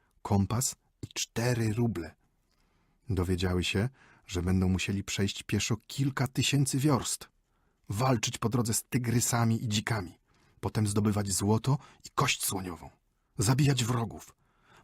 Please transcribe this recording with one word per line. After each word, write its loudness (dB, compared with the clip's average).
kompas 0
i -8
cztery -2
ruble. -2
Dowiedziały 2
się, 0
że -4
będą 2
musieli 0
przejść -4
pieszo -2
kilka -2
tysięcy 0
wiorst, 0
walczyć 0
po -2
drodze 0
z -2
tygrysami 0
i -4
dzikami, -2
potem 0
zdobywać 0
złoto 2
i -20
kość 0
słoniową, -6
zabijać 4
wrogów, -4